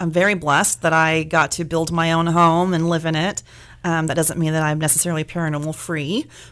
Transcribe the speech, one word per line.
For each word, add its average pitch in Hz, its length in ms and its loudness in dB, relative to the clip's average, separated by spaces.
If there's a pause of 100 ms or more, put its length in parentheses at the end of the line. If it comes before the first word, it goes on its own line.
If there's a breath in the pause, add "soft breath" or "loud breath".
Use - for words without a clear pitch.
I'm 170 100 -4
very 185 220 2
blessed 160 480 0
that 165 120 0
I 160 300 2
got 156 300 0
to 170 100 -6
build 165 280 -2
my 165 200 0
own 165 160 2
home 170 460 4
and 165 160 0
live 165 160 0
in 160 100 0
it. 175 260 -2 (440 loud breath)
Um, 165 220 0
that 139 80 -2
doesn't 156 220 0
mean 160 140 -2
that 160 120 0
I'm 151 160 -2
necessarily 156 440 -2
paranormal 156 500 -6
free, 165 540 -6 (240 loud breath)